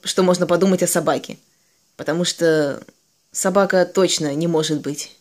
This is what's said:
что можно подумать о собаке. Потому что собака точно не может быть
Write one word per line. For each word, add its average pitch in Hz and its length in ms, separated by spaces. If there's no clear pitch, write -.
что - 200
можно 180 240
подумать 180 360
о 175 40
собаке. 151 520
Потому 160 280
что 156 580
собака 185 520
точно 170 500
не 160 120
может 156 340
быть - 400